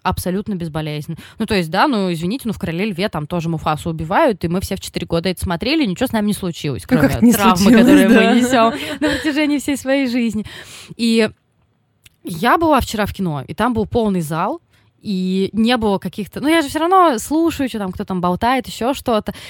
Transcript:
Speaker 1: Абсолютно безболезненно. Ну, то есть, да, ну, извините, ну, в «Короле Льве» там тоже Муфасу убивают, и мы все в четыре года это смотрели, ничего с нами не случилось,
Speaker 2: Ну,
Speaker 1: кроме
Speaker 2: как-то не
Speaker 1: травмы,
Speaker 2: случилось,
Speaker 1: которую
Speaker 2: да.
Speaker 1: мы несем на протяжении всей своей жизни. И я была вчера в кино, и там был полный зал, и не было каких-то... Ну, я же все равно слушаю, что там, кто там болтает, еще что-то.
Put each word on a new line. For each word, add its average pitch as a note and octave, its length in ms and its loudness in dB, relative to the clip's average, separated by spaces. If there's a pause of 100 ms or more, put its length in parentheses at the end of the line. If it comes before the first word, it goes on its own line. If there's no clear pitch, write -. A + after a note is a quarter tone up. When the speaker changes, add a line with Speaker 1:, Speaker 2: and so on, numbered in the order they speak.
Speaker 1:
Абсолютно F#3+ 540 -4
безболезненно. D#3 600 -8 (220)
Ну, A3+ 80 -4
то A3 80 -2
есть, E3+ 160 0
да, G#3+ 180 2
ну, G3 240 0
извините, F3 360 -4
ну, G3+ 40 -2
в - 60 -10
«Короле E3+ 320 -4
Льве» F#3 180 -4
там D3+ 180 -6
тоже E3 220 -4
Муфасу D#3+ 420 -4
убивают, F3+ 540 0
и E3+ 40 -2
мы F3+ 120 -2
все G3 160 -6
в - 40 -10
четыре - 260 -10
года E3+ 240 -2
это F3 100 -6
смотрели, A3+ 460 -2
ничего F#3 200 -2
с - 60 -4
нами G#3 140 0
не G#3 80 0
случилось, D3+ 560 -6
Speaker 2:
Ну, B3+ 80 4
Speaker 1:
кроме D3+ 100 4
Speaker 2:
как-то - 160 0
не A#3+ 80 8
Speaker 1:
травмы, G3 400 4
Speaker 2:
случилось, A#3 140 8
Speaker 1:
которую C4+ 240 8
Speaker 2:
да. A#3+ 60 8
Speaker 1:
мы A3+ 100 6
несем A#3+ 460 4 (280)
на D4 100 0
протяжении D4 480 0
всей C#4 200 -4
своей C4+ 280 0
жизни. A3+ 380 -2 (540)
И A3+ 320 2 (920)
я A3+ 340 0
была D#4 220 4
вчера G#3 260 -2
в - 60 -6
кино, D#3 360 -4
и D3 60 -12
там A#3 200 -2
был A3 120 -2
полный G#3 360 0
зал, E3+ 380 -4 (400)
и F#3 520 -2
не A3+ 260 2
было G3+ 200 0
каких-то... - 420 -10
Ну, C4 80 -2
я E4 140 4
же C#4 60 -4
все D#4 120 -4
равно E4+ 380 4
слушаю, D4+ 500 -2
что A3+ 100 -8
там, F#3+ 140 -6
кто G3+ 120 -8
там F#3 160 -4
болтает, A3+ 480 0
еще A#3 260 -4
что-то. G#3+ 380 -2 (180)